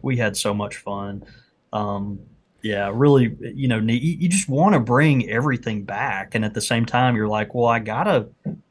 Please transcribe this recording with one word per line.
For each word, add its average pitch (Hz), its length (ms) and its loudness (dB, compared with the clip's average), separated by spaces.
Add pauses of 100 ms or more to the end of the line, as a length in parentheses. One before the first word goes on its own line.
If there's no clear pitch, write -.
we 131 140 -2
had 107 200 0
so 104 180 -2
much 104 240 -6
fun. 101 460 -8 (480)
Um, 101 460 -6 (440)
yeah, 101 320 -4
really, 131 460 4
you 135 260 -6
know, 113 140 2
neat. 117 220 0
You, 165 180 -2
you 175 80 2
just 190 200 0
wanna 160 300 4
bring 127 500 4
everything 113 560 -2
back, 98 520 -6
and 110 80 0
at 107 100 -4
the 110 60 -4
same 117 260 0
time, 123 300 2
you're 107 100 0
like, 107 300 -2
"Well, 120 100 2
I 117 140 2
gotta, 120 480 -2 (420)